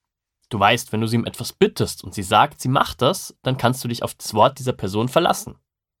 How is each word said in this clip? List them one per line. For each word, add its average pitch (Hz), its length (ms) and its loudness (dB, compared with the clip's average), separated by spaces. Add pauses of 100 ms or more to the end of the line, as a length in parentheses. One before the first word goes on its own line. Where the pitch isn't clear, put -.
(500)
Du 107 100 -4
weißt, 110 340 2
wenn 110 80 0
du 113 60 0
sie 117 100 0
um 113 80 0
etwas - 260 -10
bittest - 520 0
und 95 100 -14
sie 104 100 -8
sagt, 107 380 4
sie 131 80 -2
macht - 320 0
das, - 400 -2
dann 131 160 -2
kannst 135 260 0
du 123 40 -4
dich 120 160 -6
auf - 100 -6
das - 200 -12
Wort 123 260 4
dieser 127 140 -4
Person 107 360 -4
verlassen. - 460 -2 (440)